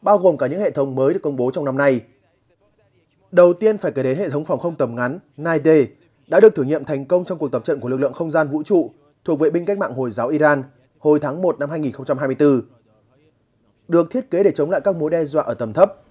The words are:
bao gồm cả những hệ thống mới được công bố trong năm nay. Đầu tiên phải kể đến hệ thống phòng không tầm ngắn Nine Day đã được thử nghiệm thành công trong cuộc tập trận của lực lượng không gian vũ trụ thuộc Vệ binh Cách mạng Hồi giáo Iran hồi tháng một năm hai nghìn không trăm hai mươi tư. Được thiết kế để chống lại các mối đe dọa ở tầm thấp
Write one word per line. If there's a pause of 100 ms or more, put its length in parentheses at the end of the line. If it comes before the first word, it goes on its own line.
bao
gồm
cả
những
hệ
thống
mới
được
công
bố
trong
năm
nay. (1300)
Đầu
tiên
phải
kể
đến
hệ
thống
phòng
không
tầm
ngắn (180)
Nine
Day (380)
đã
được
thử
nghiệm
thành
công
trong
cuộc
tập
trận
của
lực
lượng
không
gian
vũ
trụ (340)
thuộc
Vệ
binh
Cách
mạng
Hồi
giáo
Iran (360)
hồi
tháng
một
năm
hai
nghìn
không
trăm
hai
mươi
tư. (1200)
Được
thiết
kế
để
chống
lại
các
mối
đe
dọa
ở
tầm
thấp (160)